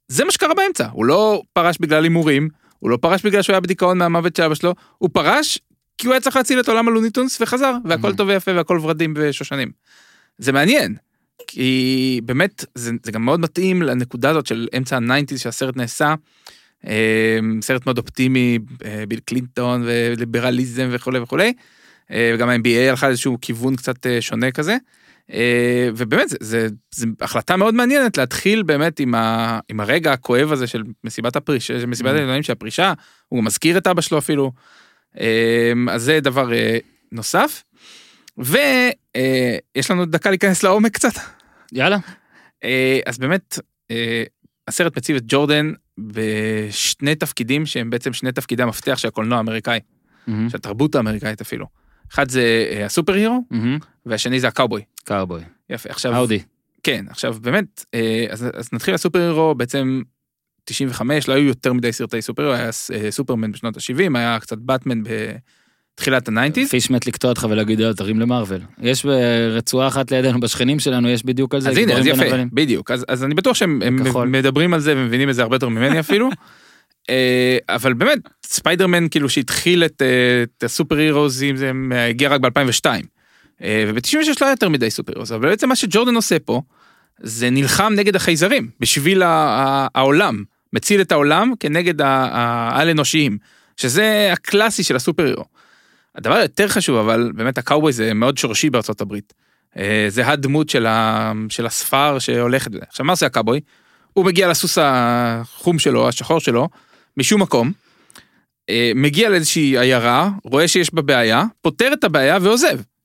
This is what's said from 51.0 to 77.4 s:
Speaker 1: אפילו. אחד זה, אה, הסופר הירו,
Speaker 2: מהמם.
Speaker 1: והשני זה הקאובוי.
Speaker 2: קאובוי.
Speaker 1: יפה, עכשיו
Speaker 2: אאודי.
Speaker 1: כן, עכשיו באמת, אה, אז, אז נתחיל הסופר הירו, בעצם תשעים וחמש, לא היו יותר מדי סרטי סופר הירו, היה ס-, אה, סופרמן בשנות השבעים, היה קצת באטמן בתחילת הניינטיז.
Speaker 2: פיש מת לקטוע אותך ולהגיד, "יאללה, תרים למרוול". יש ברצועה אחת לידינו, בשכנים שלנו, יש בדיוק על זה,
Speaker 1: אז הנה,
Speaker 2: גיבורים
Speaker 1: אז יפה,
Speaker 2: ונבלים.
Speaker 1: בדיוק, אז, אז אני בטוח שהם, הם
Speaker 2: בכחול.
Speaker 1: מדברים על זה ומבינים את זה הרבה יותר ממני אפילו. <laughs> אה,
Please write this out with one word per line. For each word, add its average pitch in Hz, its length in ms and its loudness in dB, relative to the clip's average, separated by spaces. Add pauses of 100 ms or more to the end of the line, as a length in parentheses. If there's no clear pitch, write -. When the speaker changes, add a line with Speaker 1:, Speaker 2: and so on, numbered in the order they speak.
Speaker 1:
אפילו. - 260 -10 (460)
אחד 143 180 0
זה, 127 120 2 (300)
אה, 104 140 -6
הסופר 170 260 -2
הירו, 226 380 0
Speaker 2:
מהמם. 123 280 -2 (280)
Speaker 1:
והשני 123 340 -2
זה 123 80 0
הקאובוי. 110 340 -2 (220)
Speaker 2:
קאובוי. 92 360 -4 (300)
Speaker 1:
יפה, 117 200 -12
עכשיו 123 260 -4
Speaker 2:
אאודי. 113 220 0 (440)
Speaker 1:
כן, 107 280 -2
עכשיו - 300 -6
באמת, 160 440 -4 (100)
אה, 113 360 0
אז, 117 240 -8
אז 117 180 -12
נתחיל 180 220 -4
הסופר 180 240 0
הירו, 160 360 2
בעצם 131 480 -2 (640)
תשעים 135 260 -4
וחמש, 127 380 -2
לא 135 60 0
היו 143 100 4
יותר 127 280 0
מדי 120 200 0
סרטי 117 300 -6
סופר 127 200 -6
הירו, 143 120 0
היה 117 180 -4
ס-, - 180 -10
אה, 107 200 -4
סופרמן 113 420 -4
בשנות 113 240 -10
השבעים, 143 400 0
היה 117 240 0
קצת - 180 -10
באטמן 127 440 -2 (920)
בתחילת 131 340 0
הניינטיז. 147 420 0
Speaker 2:
פיש 127 200 0
מת 123 160 0
לקטוע 123 240 -2
אותך 117 200 -2
ולהגיד, 107 300 0
"יאללה, 113 140 0
תרים 104 260 -2
למרוול". 113 400 -2 (220)
יש 131 240 -2
ברצועה 120 800 0
אחת 131 220 -2
לידינו, 127 300 2
בשכנים 127 400 0
שלנו, 123 280 0
יש 120 160 0
בדיוק 131 300 -2
על 139 60 0
זה, 135 100 -2
Speaker 1:
אז 131 60 2
הנה, 220 100 4
Speaker 2:
גיבורים 131 260 2
Speaker 1:
אז - 60 0
יפה, 175 80 2
Speaker 2:
ונבלים. 127 260 0
Speaker 1:
בדיוק, 123 380 0
אז, 123 180 -4
אז 131 160 -2
אני 147 100 -2
בטוח 202 220 2
שהם, 151 280 0
הם 127 200 2
Speaker 2:
בכחול. 123 240 0
Speaker 1:
מדברים 135 460 2
על 160 60 2
זה 147 160 2
ומבינים 131 340 0
את 127 40 0
זה 123 80 0
הרבה 117 140 2
יותר 127 120 0
ממני 135 320 2
אפילו. 208 300 2
<laughs> - 800 -16
אה, 127 460 2 (120)